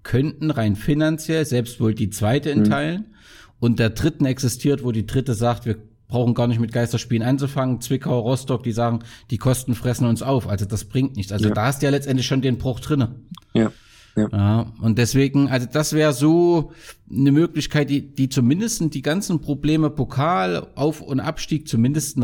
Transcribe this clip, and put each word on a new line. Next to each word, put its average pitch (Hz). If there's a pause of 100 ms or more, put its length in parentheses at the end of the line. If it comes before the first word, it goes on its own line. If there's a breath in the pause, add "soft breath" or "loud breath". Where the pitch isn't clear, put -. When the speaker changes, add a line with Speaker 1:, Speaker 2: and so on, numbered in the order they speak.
Speaker 1:
könnten, 151
rein 110
finanziell, 156
selbst 120
wohl 110
die 101
zweite 135
in 139
Speaker 2:
Mhm. 107
Speaker 1:
Teilen, 156 (540 loud breath)
und 117
der 113
dritten 151
existiert, 131
wo 123
die 110
dritte 131
sagt, 117
wir 110 (300)
brauchen 120
gar 120
nicht 120
mit 113
Geisterspielen 117
anzufangen. 131
Zwickau, 131
Rostock, 127
die 117
sagen, 117 (320 loud breath)
die 113
Kosten 127
fressen 123
uns 117
auf, 127
also 101
das 98
bringt 135
nichts. 98
Also 104
Speaker 2:
Ja. 104
Speaker 1:
da 107
hast 139
du 147
ja -
letztendlich 135
schon 135
den 127
Bruch 127
drinne. 135 (400)
Speaker 2:
Ja. 110 (440 loud breath)
Ja. 107
Speaker 1:
Ja, 107
und 113
deswegen, 135
also 123
das 151
wäre 156
so 160 (360 loud breath)
eine 139
Möglichkeit, 151
die, 139
die 135
zumindest 156
die 135
ganzen 170
Probleme 147
Pokal, 165
Auf- 151
und 135
Abstieg, 151
zumindest 139